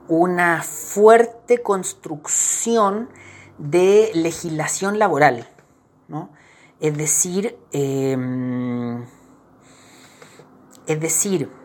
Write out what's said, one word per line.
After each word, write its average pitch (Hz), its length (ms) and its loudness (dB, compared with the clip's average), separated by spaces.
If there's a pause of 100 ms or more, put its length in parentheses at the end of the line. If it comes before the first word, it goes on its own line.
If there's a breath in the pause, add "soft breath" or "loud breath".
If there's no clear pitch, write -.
una 170 560 2
fuerte 233 960 4
construcción 202 1500 -2 (500 loud breath)
de 185 560 4
legislación 165 840 -4
laboral, 143 500 2 (600)
¿no? 160 240 -12 (480 soft breath)
Es 151 180 -2
decir, 180 580 -2 (160)
eh, 135 460 -2 (2750 loud breath)
es 156 120 -2
decir, 165 520 -4 (140)